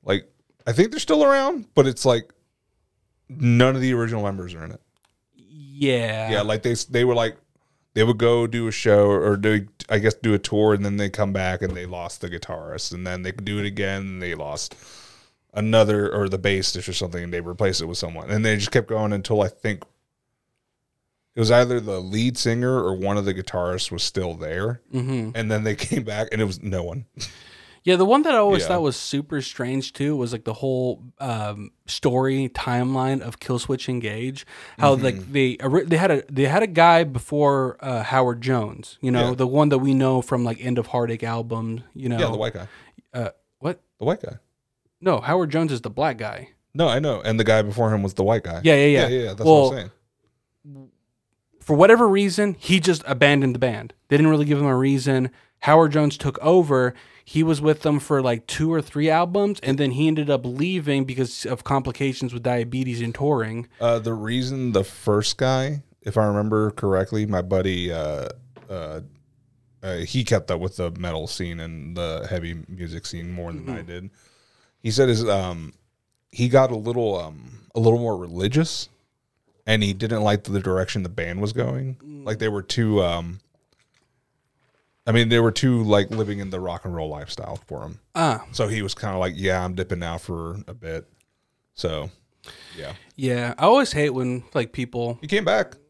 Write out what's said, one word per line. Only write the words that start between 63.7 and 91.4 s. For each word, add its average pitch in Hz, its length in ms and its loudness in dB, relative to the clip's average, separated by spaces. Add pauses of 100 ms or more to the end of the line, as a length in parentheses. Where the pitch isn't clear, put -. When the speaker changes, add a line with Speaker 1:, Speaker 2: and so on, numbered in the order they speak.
Speaker 1:
Uh, 117 160 2
the 113 160 -4
reason 123 600 -4
the 107 100 4
first - 540 0
guy, 131 440 0 (220)
if 101 140 -2
I 110 80 4
remember 107 460 2
correctly, 101 540 0
my 95 160 0
buddy, 92 500 0
uh, 76 380 -6 (400)
uh, 80 300 -10 (800)
uh, 92 160 -6
he 98 260 -4
kept - 280 0
up 85 80 -2
with 92 180 -6
the 87 140 -4
metal 85 340 -6
scene 85 340 -8
and 82 380 -12
the 82 320 -6
heavy 85 280 -6 (100)
music 85 400 -12
scene 85 240 -10
more 87 200 -10
than 131 180 -12
I 120 80 -10
Speaker 2:
Mm-hmm. 85 100 -14
Speaker 1:
did. 90 220 -14 (760)
He 113 80 -2
said 127 180 4
his, 113 180 0
um, 90 460 -2 (560)
he 120 180 -2
got 131 220 6
a 120 60 -4
little, 113 420 -2
um, 78 440 -12 (120)
a 117 60 -4
little 113 180 6
more 117 200 -2
religious, 95 680 -2 (800)
and 110 160 2
he 101 120 0
didn't 110 280 -2
like 104 220 2
the 98 160 -2
direction 92 420 -2
the 87 80 -6
band 87 320 -8
was 104 120 -4
going. 131 420 -6 (100)
Speaker 2:
Mm. 147 180 -18
Speaker 1:
Like, 107 140 -6
they 110 120 -2
were 101 120 -4
too, 107 400 0
um, 85 380 -4 (1700)
I 117 40 0
mean, 117 180 4
they 117 100 6
were 113 120 4
too, 120 320 2
like, 101 260 4
living 104 300 -4
in 98 100 -10
the 92 100 -8
rock 87 260 -8
and 90 100 -8
roll 80 140 -6
lifestyle - 580 -12
for - 160 -12
him. - 160 -16 (160)
Speaker 2:
Ah. 143 360 0
Speaker 1:
So 110 160 -2
he 107 140 -4
was 98 140 -6
kinda 98 220 -6
like, 92 180 -2
"Yeah, 92 280 0
I'm 90 120 -6
dipping 90 260 -4
out 82 200 -8
for 85 360 -8 (100)
a 98 60 -16
bit." 82 340 -12 (680)